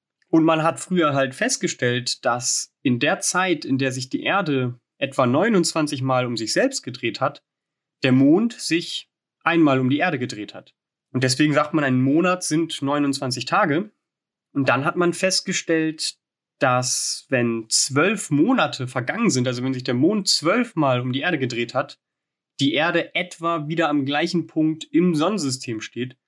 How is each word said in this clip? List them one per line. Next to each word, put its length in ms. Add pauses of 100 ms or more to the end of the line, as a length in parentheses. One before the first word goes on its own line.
(300)
Und 140
man 180
hat 200
früher 320
halt 220
festgestellt, 920
dass 560
in 180
der 220
Zeit, 420
in 140
der 160
sich 160
die 140
Erde 540 (200)
etwa 280
neunundzwanzig 760
Mal 240
um 100
sich 160
selbst 320
gedreht 380
hat, 240 (580)
der 80
Mond 400
sich 580 (360)
einmal 340
um 100
die 100
Erde 200
gedreht 340
hat. 220 (380)
Und 100
deswegen 300
sagt 200
man, 120
ein 160
Monat 420
sind 380
neunundzwanzig 640
Tage. 440 (640)
Und 160
dann 160
hat 140
man 160
festgestellt, 1040 (420)
dass 720
wenn 400
zwölf 600
Monate 600
vergangen 400
sind, 180
also 160
wenn 100
sich 120
der 80
Mond 340
zwölf 480
Mal 240
um 140
die 80
Erde 180
gedreht 340
hat, 280 (580)
die 140
Erde 420
etwa 540
wieder 180
am 160
gleichen 420
Punkt 380
im 320
Sonnensystem 640
steht, 380 (100)